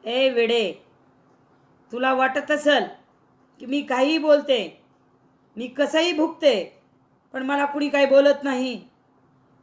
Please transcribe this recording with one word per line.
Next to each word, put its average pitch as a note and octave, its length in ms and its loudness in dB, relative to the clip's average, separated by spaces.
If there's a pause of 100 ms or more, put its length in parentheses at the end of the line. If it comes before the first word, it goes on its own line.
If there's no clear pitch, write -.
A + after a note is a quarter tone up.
ए C4 200 2
वेडे, A#3 440 0 (1160)
तुला B3+ 220 -2
वाटत C4 380 -2
असेल D4 320 2 (760)
की - 60 -20
मी C#4 160 -4
काहीही C#4+ 360 0
बोलते, C#4 640 0 (760)
मी B3 100 -10
कसंही D#4 460 -2
भुकते, C#4 680 -2 (520)
पण C4 100 -8
मला C#4+ 220 -2
कुणी C#4+ 240 -4
काही C#4 160 2
बोलत C#4 380 4
नाही. B3+ 420 -6 (760)